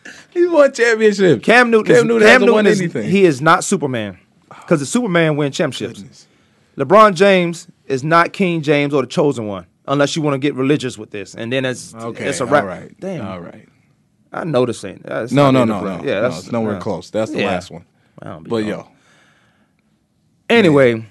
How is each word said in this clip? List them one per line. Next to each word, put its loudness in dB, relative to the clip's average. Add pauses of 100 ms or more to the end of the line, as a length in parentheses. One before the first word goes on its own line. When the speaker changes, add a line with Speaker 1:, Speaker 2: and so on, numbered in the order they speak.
(300)
Speaker 1:
He's 2
won 4
championships. 2
Speaker 2:
Cam 4
Newton 2
Speaker 1:
Cam 6
Speaker 2:
is, 4
Speaker 1:
Newton 0
Speaker 2:
Cam 6
Speaker 1:
hasn't 6
Speaker 2:
Newton 4
Speaker 1:
won 2
Speaker 2:
is, 2
Speaker 1:
anything. -6
Speaker 2:
he 4
is 4
not 2
Superman. -4 (500)
'Cause 2
the -8
Superman 0
win -2
championships. -6
Speaker 1:
Goodness. -20 (500)
Speaker 2:
LeBron 6
James 2 (200)
is -4
not 2
King -2
James 0
or 0
the -8
chosen -2
one, -10 (220)
unless 0
you -4
wanna -2
get -4
religious -4
with -16
this. -14
And -10
then -4
it's, -8
Speaker 1:
Okay, -12
Speaker 2:
it's -6
a -4
wrap. 2
Speaker 1:
all -8
right, -16
Speaker 2:
Damn. -10
Speaker 1:
all -12
right. -20 (680)
Speaker 2:
I -10
know -2
this -6
ain't. -16
That's -10
Speaker 1:
No, 4
Speaker 2:
not 4
Speaker 1:
no, 4
Speaker 2:
in 0
the -2
Speaker 1:
no, -6
Speaker 2:
plan. -6
Speaker 1:
no. -10
Speaker 2:
Yeah, -2
Speaker 1:
No, -2
Speaker 2:
that's -4
Speaker 1:
it's -16
nowhere -4
Speaker 2:
uh, -10
Speaker 1:
close. -10
That's -4
the -6
Speaker 2:
yeah. -2
Speaker 1:
last -6
one. -18 (380)
Speaker 2:
I -16
don't -16
be -12
Speaker 1:
But, -4
Speaker 2:
knowing. -4
Speaker 1:
yo. -10 (1600)
Speaker 2:
Anyway, 4
Speaker 1:
Man. -10